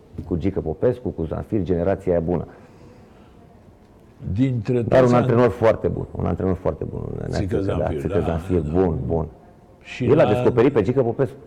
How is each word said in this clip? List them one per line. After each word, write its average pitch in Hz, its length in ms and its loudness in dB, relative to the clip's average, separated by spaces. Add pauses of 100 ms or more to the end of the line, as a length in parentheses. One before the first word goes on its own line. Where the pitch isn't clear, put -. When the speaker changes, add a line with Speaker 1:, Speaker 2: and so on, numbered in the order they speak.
(280)
Speaker 1:
cu 90 80 -2
Gică 92 240 -2
Popescu, 104 480 -2
cu 82 160 -6
Zanfir, 85 380 -4
generația 90 500 0
aia 85 80 2
bună. 82 260 -2 (1900)
Speaker 2:
Dintre 123 500 0
Speaker 1:
Dar 123 180 4
un 127 60 6
Speaker 2:
toți 123 140 4
Speaker 1:
antrenor 120 280 4
foarte - 400 2
bun, 87 220 -4
un 92 160 -4
antrenor 92 280 -2
foarte - 300 -4
bun, - 180 -8 (160)
Nea 50 100 -8
Speaker 2:
Țică - 300 -2
Speaker 1:
Țâcă, 98 140 -2
da, 90 60 -4
Speaker 2:
Zanfir, 78 220 -2
Speaker 1:
Țică 82 180 -2
Speaker 2:
da, 80 60 0
Speaker 1:
Zanfir, 82 360 -2
Speaker 2:
da. 78 200 0
Speaker 1:
bun, 80 260 2
bun. 80 200 -2 (560)
Speaker 2:
Și - 220 -8
Speaker 1:
El 131 120 4
l-a 160 60 6
Speaker 2:
la 131 100 4
Speaker 1:
descoperit 123 400 2
pe 110 100 2
Gică 123 200 0
Popescu. 117 340 -2 (100)